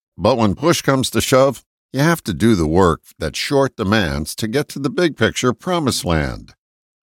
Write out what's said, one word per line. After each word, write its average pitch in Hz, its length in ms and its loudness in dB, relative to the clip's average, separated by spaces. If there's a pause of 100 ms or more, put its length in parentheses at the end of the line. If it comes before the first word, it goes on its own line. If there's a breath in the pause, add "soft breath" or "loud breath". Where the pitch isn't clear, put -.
(180)
but 107 180 2
when 196 200 2
push 170 260 0
comes 135 300 0
to 107 100 -2
shove, 135 420 2 (300)
you 131 60 -4
have 160 240 2
to - 100 -6
do 104 220 2
the 82 100 0
work 85 380 2 (160)
that 78 160 -6
short 135 400 0
demands 92 640 -2
to 113 100 -6
get 135 220 -2
to - 100 -12
the 139 100 -4
big 160 260 -2
picture 117 380 0
promised 165 500 -4
land. 69 520 -4 (600)